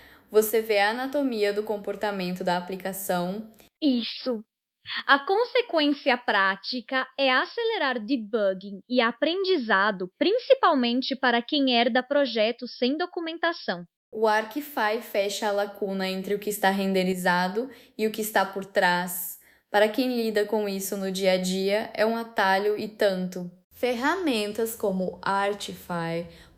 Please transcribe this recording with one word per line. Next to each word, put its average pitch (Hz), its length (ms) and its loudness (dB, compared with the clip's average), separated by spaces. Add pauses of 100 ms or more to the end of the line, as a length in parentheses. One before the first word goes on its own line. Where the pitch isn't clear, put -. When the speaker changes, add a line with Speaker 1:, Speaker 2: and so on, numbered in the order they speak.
(280)
Speaker 1:
você 214 320 4
vê 220 200 2
a 202 100 4
anatomia 254 640 0
do 208 100 -2
comportamento 202 800 -4
da 180 140 2
aplicação. 185 920 -4 (320)
Speaker 2:
Isso. 240 600 -2 (640)
A 277 120 8
consequência 302 1000 0
prática 220 920 0 (120)
é 269 120 2
acelerar 311 720 0
debugging 202 840 -2
e 247 140 2
aprendizado, 226 1160 0
principalmente 294 960 2
para 233 280 2
quem 277 300 2
herda 240 300 4
projetos 240 760 0
sem 254 180 0
documentação. 330 880 -4 (260)
Speaker 1:
O 220 160 0
Archify 220 760 0
fecha 208 460 -2
a 202 40 0
lacuna 202 560 -2
entre 190 260 -4
o 202 40 0
que 202 100 -8
está 202 220 2
renderizado 190 1000 2 (300)
e 220 80 0
o 220 40 -2
que 214 120 -6
está 202 240 2
por 196 180 -8
trás. 180 760 -2 (320)
Para 214 200 4
quem 254 260 0
lida 214 300 0
com 214 200 -2
isso 196 300 -4
no 190 160 -4
dia 190 200 2
a 185 40 4
dia, 190 560 -2
é 214 140 0
um 226 100 0
atalho 208 600 0
e 214 100 -6
tanto. 185 640 -2 (200)
Ferramentas 240 1040 -2
como 190 460 -2
Archify 180 1040 -4 (320)